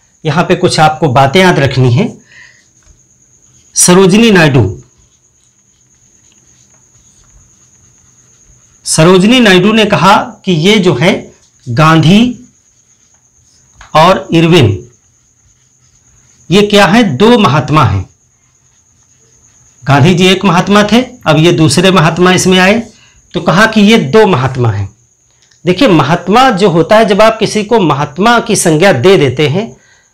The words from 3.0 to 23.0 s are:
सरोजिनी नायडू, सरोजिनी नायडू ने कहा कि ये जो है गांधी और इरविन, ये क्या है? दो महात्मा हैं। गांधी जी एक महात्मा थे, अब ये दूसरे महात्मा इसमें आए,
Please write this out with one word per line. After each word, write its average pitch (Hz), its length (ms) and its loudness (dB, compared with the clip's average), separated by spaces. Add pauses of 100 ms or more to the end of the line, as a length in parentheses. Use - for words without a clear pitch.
सरोजिनी 190 560 2
नायडू, 131 500 0 (4000)
सरोजिनी 185 560 2
नायडू 202 320 2
ने 220 120 0
कहा 190 320 0 (280)
कि 190 80 -4
ये 185 260 0
जो 175 160 0
है 180 380 -4 (360)
गांधी 160 840 0 (1400)
और 175 380 0
इरविन, 160 560 0 (1600)
ये - 120 2
क्या 202 240 0
है? 226 160 2
दो 202 360 0
महात्मा 151 460 0
हैं। 98 260 -4 (1700)
गांधी 139 300 2
जी 180 120 0
एक 185 180 -2
महात्मा 190 380 0 (100)
थे, 247 100 2 (240)
अब 151 120 0
ये 170 140 2
दूसरे 175 380 0
महात्मा 170 420 0
इसमें 180 260 0
आए, 202 240 0 (520)